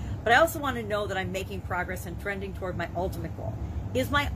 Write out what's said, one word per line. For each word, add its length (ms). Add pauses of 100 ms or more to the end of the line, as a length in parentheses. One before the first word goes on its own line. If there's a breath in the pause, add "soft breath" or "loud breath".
(220 loud breath)
but 120
I 20
also 220
wanna 240
know 240
that 100
I'm 160
making 300
progress 420
and 160
trending 320
toward 240
my 180
ultimate 440
goal. 160 (400 loud breath)
Is 160
my 260